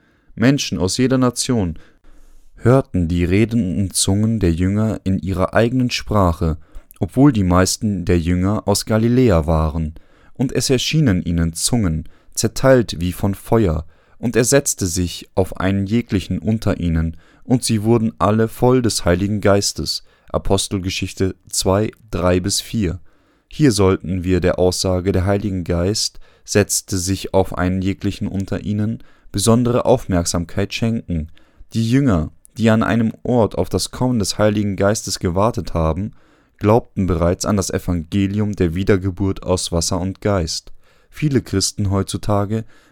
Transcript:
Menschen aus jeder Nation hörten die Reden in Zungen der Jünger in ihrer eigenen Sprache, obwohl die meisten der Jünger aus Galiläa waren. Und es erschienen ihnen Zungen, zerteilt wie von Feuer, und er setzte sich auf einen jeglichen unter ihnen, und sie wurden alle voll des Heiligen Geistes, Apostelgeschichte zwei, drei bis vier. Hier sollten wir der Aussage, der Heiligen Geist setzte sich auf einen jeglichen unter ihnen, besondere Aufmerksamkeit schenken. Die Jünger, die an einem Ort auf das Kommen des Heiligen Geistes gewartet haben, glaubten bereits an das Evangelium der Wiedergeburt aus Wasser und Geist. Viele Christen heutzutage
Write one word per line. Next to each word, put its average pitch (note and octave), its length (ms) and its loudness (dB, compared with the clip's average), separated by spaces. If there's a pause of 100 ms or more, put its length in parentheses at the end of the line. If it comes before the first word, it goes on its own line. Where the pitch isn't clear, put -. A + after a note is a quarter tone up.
(360)
Menschen B2 440 0
aus F#2 180 -2
jeder B2+ 220 2
Nation A#2 580 -2 (800)
hörten A2+ 520 2
die F2 160 0
Reden G2+ 540 2
in G2 140 -2
Zungen G#2+ 480 0
der F#2 120 2
Jünger G2 520 0
in F#2+ 160 0
ihrer F#2 340 -2
eigenen A#2+ 380 2
Sprache, F2 680 0 (420)
obwohl C3 320 4
die G#2+ 120 2
meisten F2+ 600 2
der F2 160 2
Jünger F2+ 480 0
aus G2+ 180 0
Galiläa A2+ 600 4
waren. D#2+ 480 0 (400)
Und - 180 -2
es - 180 -2
erschienen B2+ 520 2
ihnen E2 320 0
Zungen, F2 560 -2 (240)
zerteilt B2 640 2
wie F2 140 -2
von G2 220 -2
Feuer, F2 500 0 (320)
und - 180 -2
er A#2+ 80 4
setzte C#3 440 0
sich F2 480 -4
auf - 220 -2
einen G2 280 -2
jeglichen G2+ 540 -2
unter G#2+ 400 -2
ihnen, E2 360 -2 (280)
und B2 200 2
sie G#2+ 200 -2
wurden A2+ 340 2
alle A2 300 2
voll B2+ 340 2
des A2 240 -2
Heiligen G2 340 0
Geistes, G2+ 640 0 (260)
Apostelgeschichte F#2+ 1080 -2 (140)
zwei, G2+ 420 0 (200)
drei F2+ 280 2
bis G2 220 -4
vier. F2+ 400 -4 (460)
Hier D3 240 2
sollten F#2+ 520 0
wir F#2 160 2
der F2 200 0
Aussage, F2+ 520 0
der F#2 140 0
Heiligen G2 380 -2
Geist F2+ 560 -2 (260)
setzte - 520 0
sich F#2 360 -4
auf F#2+ 240 0
einen F2+ 240 -2
jeglichen G2 460 -4
unter F#2+ 360 -6
ihnen, G#2+ 400 -4 (280)
besondere A#2+ 540 2
Aufmerksamkeit F#2 880 0
schenken. A2 580 -4 (420)
Die A2+ 160 0
Jünger, A#2 420 2 (260)
die A2 120 4
an A2 140 4
einem A2+ 280 0 (120)
Ort A#2 340 0
auf F#2 120 0
das - 220 -2
Kommen B2+ 280 -2
des - 180 -4
Heiligen G#2 380 0
Geistes G2 440 -2
gewartet F#2+ 540 -2
haben, E2 380 -2 (460)
glaubten G2+ 500 2
bereits E2+ 380 0
an G#2 120 0
das F#2+ 120 -2
Evangelium G2 840 -2
der F2 220 0
Wiedergeburt F#2+ 680 0
aus - 280 -2
Wasser F2 280 -2
und F#2 220 -6
Geist. G2 520 -2 (360)
Viele C#3 320 0
Christen G2 480 -2
heutzutage G2+ 760 -2 (260)